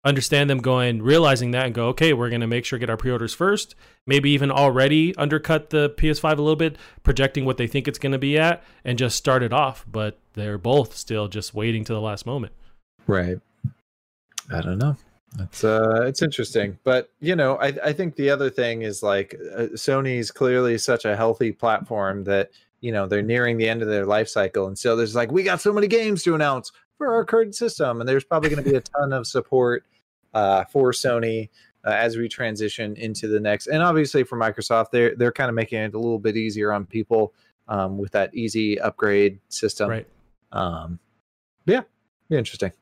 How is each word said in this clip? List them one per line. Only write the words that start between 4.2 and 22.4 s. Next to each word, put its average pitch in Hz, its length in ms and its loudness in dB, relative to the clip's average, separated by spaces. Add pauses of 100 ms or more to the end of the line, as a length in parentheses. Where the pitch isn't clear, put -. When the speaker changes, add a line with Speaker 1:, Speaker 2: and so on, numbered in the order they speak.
Speaker 1:
even 143 220 2
already 139 640 4
undercut 151 540 0
the 147 180 2
P 156 220 2
S 147 100 0
five 156 180 2
a 147 40 -2
little 156 140 2
bit, 156 200 -2 (260)
projecting 135 420 2
what 131 120 0
they 120 100 -2
think 131 220 -4
it's 143 100 -8
gonna 135 200 -2
be 139 200 0
at, 170 240 2 (220)
and 123 140 -2
just 120 180 0
start 131 260 2
it 117 100 -2
off. 135 380 0
But 107 280 -6 (160)
they're 104 240 -6
both 120 380 2
still 107 300 -4
just 101 280 -10
waiting 110 300 -2
to 113 80 -6
the 107 80 -4
last 107 260 -8
moment. 123 260 -6 (540)
Speaker 2:
Right. 90 340 -2 (1120)
I 87 80 -4
don't 87 180 -4
know. 139 180 0 (420)
It's, - 260 -6
uh, 110 420 2
it's 135 160 -4
interesting, 110 600 -2
but, 127 280 0 (100)
you 175 160 0
know, 139 220 2
I, 139 160 0 (100)
I 151 80 0
think 165 240 -4
the 139 140 2
other 139 180 2
thing 117 340 -2
is, 107 200 -6
like, 98 320 0 (200)
uh, 113 200 -2
Sony's 131 560 -2
clearly 127 480 2
such 120 260 0
a 104 100 2
healthy 113 380 0
platform 101 720 -2
that, 98 260 0 (300)